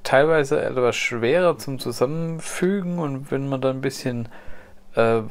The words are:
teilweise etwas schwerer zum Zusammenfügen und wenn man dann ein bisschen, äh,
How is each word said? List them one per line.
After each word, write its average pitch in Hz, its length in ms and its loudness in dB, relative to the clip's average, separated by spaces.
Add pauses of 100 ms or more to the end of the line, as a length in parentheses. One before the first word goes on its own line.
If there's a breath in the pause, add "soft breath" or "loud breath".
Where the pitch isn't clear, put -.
teilweise 151 580 4
etwas 123 360 0
schwerer 151 600 2
zum 127 220 -8
Zusammenfügen 165 1200 -2
und 139 320 -4
wenn 135 180 -2
man 135 120 -2
dann 131 160 0
ein 131 40 -6
bisschen, 123 480 -4 (680 loud breath)
äh, 113 240 4 (100)